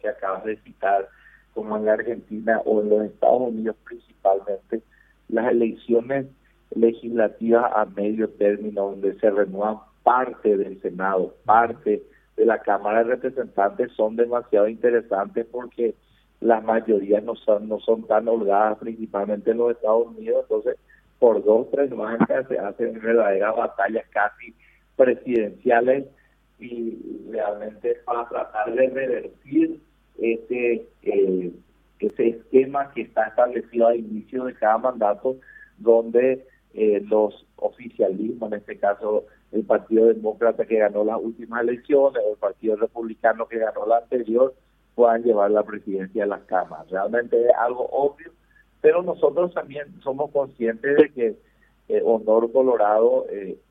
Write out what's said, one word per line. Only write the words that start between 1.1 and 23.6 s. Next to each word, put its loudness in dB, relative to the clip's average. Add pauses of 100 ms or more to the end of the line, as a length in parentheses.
como -6
en -4
la 4
Argentina -4
o 0
en -2
los 2
Estados 2
Unidos -4
principalmente, -4 (460)
las 0
elecciones 0 (460)
legislativas 2
a 2
medio -4
término, -2
donde -6
se 4
renuevan -2 (260)
parte 2
del -4
Senado, -2 (100)
parte 2 (340)
de 4
la 2
Cámara 0
de 2
Representantes, -2
son -2
demasiado 0
interesantes -2
porque -6 (440)
las 2
mayorías 0
no -6
son, 0
no -6
son -2
tan 0
holgadas, 0
principalmente -4
en 0
los 0
Estados 0
Unidos. -2
Entonces, -4 (400)
por 4
dos, 4
tres 0
bancas -4
se -4
hacen -6
verdaderas 0
batallas -4